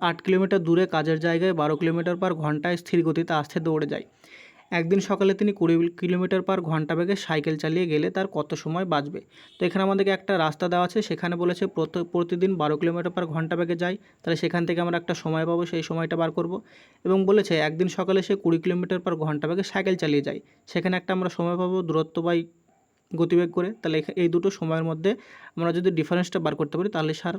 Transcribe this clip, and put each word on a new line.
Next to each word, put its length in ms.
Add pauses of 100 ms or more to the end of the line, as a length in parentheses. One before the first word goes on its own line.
আট 220
কিলোমিটার 400
দূরে 240
কাজের 340
জায়গায় 340
বারো 220
কিলোমিটার 400
per 180
ঘন্টায় 420
স্থির 260
গতিতে 300
আস্তে 280
দৌড়ে 260
যায়। 180 (680)
একদিন 300
সকালে 340
তিনি 180
কুড়ি 220 (240)
কিলোমিটার 420
per 200
ঘন্টা 340
বেগে 220
সাইকেল 400
চালিয়ে 300
গেলে 240
তার 160
কত 280
সময় 300
বাঁচবে? 360 (340)
তো 100
এখানে 180
আমাদেরকে 280
একটা 280
রাস্তা 300
দেওয়া 160
আছে, 180
সেখানে 340
বলেছে 300
প্রত-, 380
প্রতিদিন 520
বারো 200
কিলোমিটার 360
per 140
ঘন্টা 300
বেগে 200
যায়, 200 (220)
তাহলে 180
সেখান 300
থেকে 140
আমরা 160
একটা 180
সময় 320
পাবো, 200
সেই 160
সময়টা 340
বার 140
করব। 220 (520)
এবং 220
বলেছে 320
একদিন 300
সকালে 340
সে 140
কুড়ি 220
কিলোমিটার 400
per 180
ঘন্টা 320
বেগে 140
সাইকেল 340
চালিয়ে 260
যায়, 180 (260)
সেখানে 300
একটা 160
আমরা 160
সময় 280
পাবো 260
দূরত্ব 400
by 160 (760)
গতিবেগ 380
করে। 220
তাহলে 260
এখা-, 180
এই 120
দুটো 220
সময়ের 340
মধ্যে 260 (440)
আমরা 180
যদি 180
ডিফারেন্সটা 480
বার 180
করতে 200
পারি, 120
তাহলে 260
সে 140
আর 100